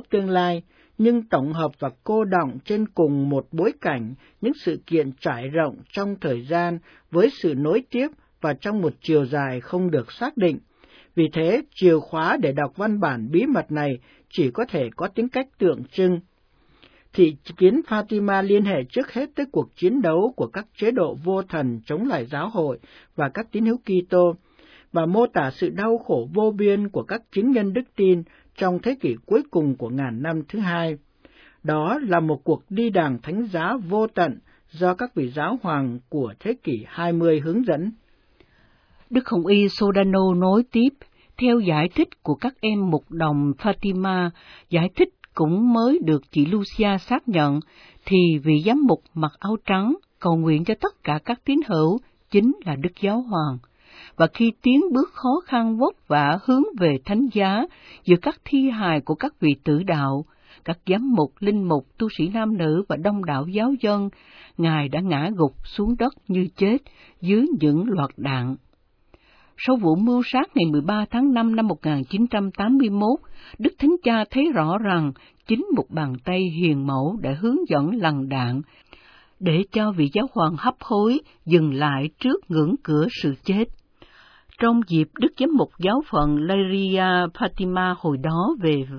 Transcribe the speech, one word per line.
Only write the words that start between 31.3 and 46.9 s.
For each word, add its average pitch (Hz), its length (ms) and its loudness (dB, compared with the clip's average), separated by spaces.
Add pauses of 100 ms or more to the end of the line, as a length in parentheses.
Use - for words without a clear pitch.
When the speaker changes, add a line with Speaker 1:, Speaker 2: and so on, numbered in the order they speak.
Speaker 1:
Đó 156 380 -2
là 180 180 0
một 156 240 -2
cuộc 156 260 -2
đi 226 200 -2
đàng 156 340 0
thánh 202 220 -6
giá 185 320 -4 (120)
vô 220 180 0
tận 170 320 -2 (320)
do 180 220 0
các 240 220 -8
vị 127 200 -4
giáo 170 260 -2
hoàng 135 380 -2 (100)
của 127 300 -4
thế 220 140 -4 (100)
kỷ 113 240 -4
hai 170 260 -4
mươi 165 260 4
hướng 175 260 -2
dẫn. 175 260 -2 (1160)
Speaker 2:
Đức 254 200 -2
Hồng 175 160 -2
Y 202 240 4
Sodano 190 640 2
nói 185 380 2
tiếp, 240 180 2 (480)
theo 240 220 2
giải 170 360 0
thích - 280 -2
của 147 120 -2
các 262 260 -6
em 208 280 0
mục 151 220 -4
đồng 151 460 0
Fatima, 190 720 -2 (400)
giải 175 260 0
thích 370 140 2 (240)
cũng 190 400 2
mới 240 300 4
được 156 180 2 (100)
chị 143 140 2
Lucia 202 520 0